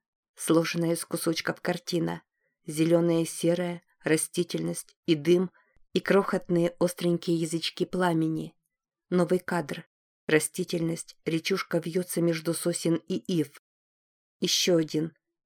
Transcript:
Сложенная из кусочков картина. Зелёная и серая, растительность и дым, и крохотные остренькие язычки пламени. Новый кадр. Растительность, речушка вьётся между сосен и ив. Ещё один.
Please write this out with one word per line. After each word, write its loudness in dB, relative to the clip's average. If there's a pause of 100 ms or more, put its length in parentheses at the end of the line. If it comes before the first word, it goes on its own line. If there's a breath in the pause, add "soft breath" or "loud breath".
(360)
Сложенная 2
из -4
кусочков -4
картина. -4 (440)
Зелёная 4
и -2
серая, -2 (220)
растительность -2 (100)
и 4
дым, 2 (420)
и 0
крохотные 2
остренькие 0
язычки -4
пламени. 0 (560)
Новый 2
кадр. -6 (380)
Растительность, -2
речушка -2
вьётся -2
между 0
сосен -2
и -4
ив. -4 (800)
Ещё 2
один. 0 (340)